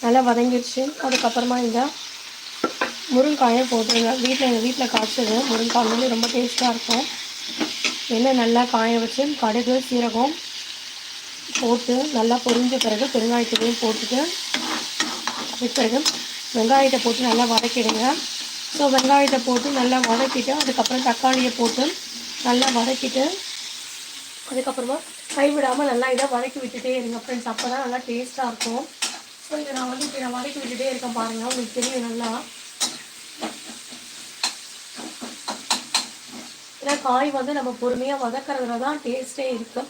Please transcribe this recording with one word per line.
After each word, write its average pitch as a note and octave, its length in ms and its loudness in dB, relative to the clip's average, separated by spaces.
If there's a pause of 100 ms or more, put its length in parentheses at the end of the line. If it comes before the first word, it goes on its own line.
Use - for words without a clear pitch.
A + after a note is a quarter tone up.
(160)
நல்லா B3 160 8
வதங்கிருச்சு. A#3+ 500 2 (240)
அதுக்கப்புறமா B3 500 2 (100)
இந்த A3+ 140 2 (1400)
முருங்காயை C4 560 6
போட்டுருங்க. A#3 400 4 (120)
வீட்ல, C4 260 4
எங்க A#3 160 4
வீட்ல C4 180 2 (100)
காய்ச்சது A3 440 2 (120)
முருங்காய் A#3 420 4
வந்து B3 220 2
ரொம்ப A3+ 200 2
டேஸ்டா B3 400 2
இருக்கும். A#3 300 0 (1120)
எண்ணெய் B3+ 260 6
நல்லா A#3 200 6 (120)
காய A3+ 200 4 (100)
வச்சு A3+ 200 0 (180)
கடுகு, A#3 340 2 (120)
சீரகம் A#3+ 460 2 (1300)
போட்டு A#3+ 360 2 (220)
நல்லா A#3 280 4
பொரிஞ்ச B3 280 4 (120)
பிறகு A3 200 2 (100)
பெருங்காயத்தூளையும் A#3 680 2
போட்டுட்டு, A#3 360 0 (1300)
அதுக்கு - 280 -2
பிறகு A#3 200 2 (580)
வெங்காயத்தை C4 480 6
போட்டு A#3 240 2
நல்லா A#3 240 6
வதக்கிடுங்க. A3+ 520 2 (720)
So, D4 60 2 (120)
வெங்காயத்தை C4+ 520 6
போட்டு B3 220 2 (100)
நல்லா B3+ 200 4 (100)
வதக்கிட்டு, C4 440 2 (100)
அதுக்கப்புறம் B3+ 460 0
தக்காளியை B3+ 500 2
போட்டு A#3+ 260 2 (640)
நல்லா B3 280 4
வதக்கிட்டு, B3+ 480 0 (1300)
அதுக்கப்புறமா C4 460 -2 (400)
கைவிடாம C#4+ 540 2
நல்லா B3 240 0
இதை C4+ 200 2
வதக்கி B3+ 280 -4
விட்டுட்டே B3+ 360 -4
இருங்க A#3 260 -6
ஃப்ரெண்ட்ஸ். A#3+ 280 -6
அப்போ A#3+ 200 -4
தான் C4+ 120 -2
நல்லா B3 240 -4
டேஸ்டா B3 420 -4
இருக்கும். A#3 340 -4 (640)
So, D4+ 140 -8
இதை C#4+ 160 -8
நான் B3+ 120 -4
வந்து C4 160 -6
இப்படி C#4 180 -6
நான் B3 140 -6
வதக்கி C#4 240 -8
விட்டுட்டே B3 300 -6
இருக்கேன் A#3+ 260 -6
பாருங்க, A3+ 320 -4
உங்களுக்கு B3 280 -6
தெரியும் B3 300 -4
நல்லா. A#3 220 -4 (4000)
ஏன்னா C#4+ 140 2 (120)
காய் C4 300 4
வந்து C4+ 200 -2
நம்ம B3+ 140 -2 (100)
பொறுமையா B3 420 0
வதக்கறதுல B3 600 -4
தான் D4 200 -2
டேஸ்டே C4 400 -4 (120)
இருக்கு. A3+ 320 -8